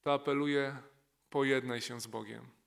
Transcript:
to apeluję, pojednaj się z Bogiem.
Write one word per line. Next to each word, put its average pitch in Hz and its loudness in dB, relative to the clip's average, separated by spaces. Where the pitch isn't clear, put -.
to 147 4
apeluję, 143 2
pojednaj 131 2
się 120 -6
z 110 -8
Bogiem. 113 -10